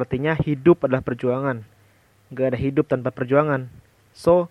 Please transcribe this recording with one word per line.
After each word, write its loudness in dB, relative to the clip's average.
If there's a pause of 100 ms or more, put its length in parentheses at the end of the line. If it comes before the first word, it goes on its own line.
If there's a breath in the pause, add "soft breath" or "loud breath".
artinya -2
hidup 2
adalah 0
perjuangan. -4 (640 soft breath)
Nggak -2
ada -4
hidup 2
tanpa -2
perjuangan. 0 (480)
So, 2